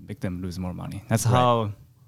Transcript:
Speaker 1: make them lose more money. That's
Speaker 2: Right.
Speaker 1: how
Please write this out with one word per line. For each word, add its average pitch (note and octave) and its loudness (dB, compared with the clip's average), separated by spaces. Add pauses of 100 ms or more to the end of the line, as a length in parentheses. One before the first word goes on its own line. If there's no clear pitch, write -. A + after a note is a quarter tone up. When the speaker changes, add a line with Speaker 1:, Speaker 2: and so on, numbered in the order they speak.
Speaker 1:
make G2+ -10
them F2+ -6
lose F2+ -6
more F2+ -4
money. F2+ -10
That's A2+ 2
Speaker 2:
Right. A#2 4
Speaker 1:
how A#2 4 (360)